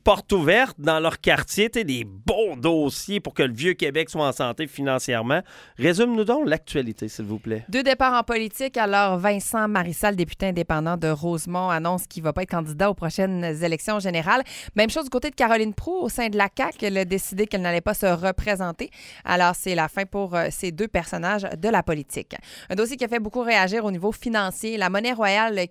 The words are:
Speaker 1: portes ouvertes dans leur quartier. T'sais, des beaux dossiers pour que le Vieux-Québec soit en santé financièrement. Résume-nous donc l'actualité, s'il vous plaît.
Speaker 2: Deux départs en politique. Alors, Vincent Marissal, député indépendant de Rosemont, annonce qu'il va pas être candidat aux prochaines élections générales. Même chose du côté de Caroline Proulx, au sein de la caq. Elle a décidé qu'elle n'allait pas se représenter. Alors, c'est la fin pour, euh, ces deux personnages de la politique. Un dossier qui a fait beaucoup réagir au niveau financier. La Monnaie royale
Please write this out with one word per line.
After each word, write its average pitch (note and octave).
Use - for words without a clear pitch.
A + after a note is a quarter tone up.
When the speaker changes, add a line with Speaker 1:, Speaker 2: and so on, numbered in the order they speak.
Speaker 1:
portes -
ouvertes F#3+
dans D#3
leur D#3+
quartier. F3
T'sais, A3+
des B2+
beaux D3+
dossiers D#3+
pour -
que D#3
le B2+
Vieux-Québec D#3
soit D3+
en B2+
santé B2+
financièrement. C3
Résume-nous G#3
donc C4
l'actualité, B2
s'il A2
vous G#2+
plaît. A2
Speaker 2:
Deux B3
départs C4
en A#3+
politique. A#3
Alors, G3+
Vincent G#3
Marissal, G3
député F3+
indépendant E3
de D#3+
Rosemont, E3+
annonce E3+
qu'il -
va D3+
pas F#3
être F#3+
candidat E3
aux F#3+
prochaines F3+
élections E3+
générales. F#3
Même A3
chose D#4
du B3+
côté B3+
de -
Caroline A3
Proulx, F4+
au A#3
sein A#3
de G#3
la G3+
caq. -
Elle G3
a F#3+
décidé F#3+
qu'elle G3
n'allait E3+
pas G#3
se -
représenter. F#3
Alors, F3+
c'est F#3
la D#3+
fin G3
pour, F#3+
euh, E3+
ces F3+
deux F#3+
personnages F3+
de D#3+
la F#3+
politique. -
Un F#3
dossier A#3
qui B3
a A3
fait A#3
beaucoup G#3+
réagir G#3+
au G3+
niveau F#3+
financier. A3
La F#3+
Monnaie A3+
royale G#3